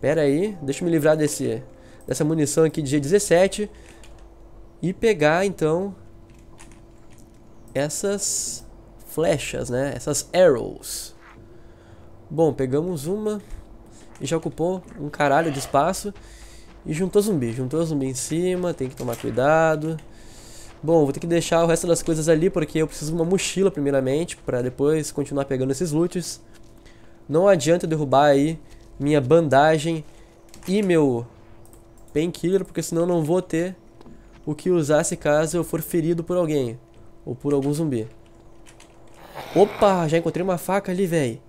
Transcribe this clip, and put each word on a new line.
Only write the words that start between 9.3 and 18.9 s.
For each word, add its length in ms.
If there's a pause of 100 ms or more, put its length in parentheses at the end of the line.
né? 260
Essas 380
arrows. 840 (1120)
Bom, 240
pegamos 540
uma 340 (800)
e 60
já 100
ocupou 460 (180)
um 80
caralho 420
de 80
espaço. 540 (720)
E 80
juntou 280
zumbi, 320
juntou 320
zumbi 220
em 80
cima, 600
tem 140
que 60